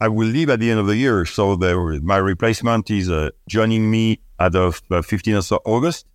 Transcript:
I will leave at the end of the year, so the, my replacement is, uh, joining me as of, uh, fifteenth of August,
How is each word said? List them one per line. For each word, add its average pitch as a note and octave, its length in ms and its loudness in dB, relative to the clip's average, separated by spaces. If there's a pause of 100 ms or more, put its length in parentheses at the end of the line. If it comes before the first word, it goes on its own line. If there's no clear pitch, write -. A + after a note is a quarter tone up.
I A2+ 80 0
will A2 180 0
leave C#3+ 220 0
at B2+ 100 2
the A#2 120 0
end A2 100 2
of G2+ 60 0
the G#2 100 2
year, A2+ 300 2
so G2+ 280 0
the, F2 480 0
my G2 140 0
replacement A2 760 0
is, F#2+ 200 -2
uh, D#2 180 0 (180)
joining A2 440 0
me A2 300 0 (200)
as F2+ 140 2
of, F2+ 260 0 (100)
uh, F2 120 0
fifteenth G2+ 500 -2
of G2+ 140 0
August, C3+ 480 -2